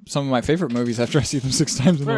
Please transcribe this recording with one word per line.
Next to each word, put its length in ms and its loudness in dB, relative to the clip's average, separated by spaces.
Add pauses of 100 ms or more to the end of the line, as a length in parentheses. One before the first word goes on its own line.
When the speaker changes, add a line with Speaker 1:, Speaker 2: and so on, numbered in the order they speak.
Speaker 1:
some 180 -4
of 60 -2
my 100 2
favorite 300 0
movies 280 -2
after 200 2
I 40 2
see 160 -4
them 120 -2
six 240 0
times 260 2
in 60 -4
Speaker 2:
Right, 100 0